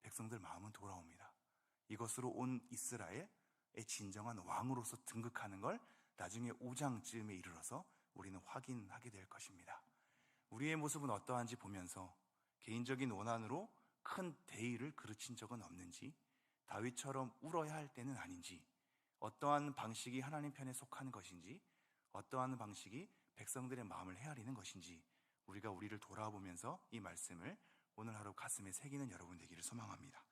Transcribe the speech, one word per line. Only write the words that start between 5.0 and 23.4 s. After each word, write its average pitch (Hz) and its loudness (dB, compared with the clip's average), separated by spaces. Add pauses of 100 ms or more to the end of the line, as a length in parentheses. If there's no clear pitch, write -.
등극하는 113 -2
걸 185 4 (380)
나중에 113 0
오 123 -2
장쯤에 113 2
이르러서 90 -4 (280)
우리는 95 -6
확인하게 120 -4
될 95 -10
것입니다. - -10 (680)
우리의 147 4
모습은 147 4
어떠한지 120 4
보면서 92 -4 (440)
개인적인 123 4
원한으로 113 2 (340)
큰 180 2 (100)
대의를 120 2
그르친 - -4
적은 113 -4
없는지, 90 -8 (540)
다윗처럼 127 2
울어야 156 4
할 151 0
때는 127 0
아닌지, 87 -6 (540)
어떠한 143 6
방식이 123 0
하나님 147 0
편에 131 -4
속한 131 -4
것인지, 95 -8 (500)
어떠한 131 2
방식이 107 -6 (260)
백성들의 127 -2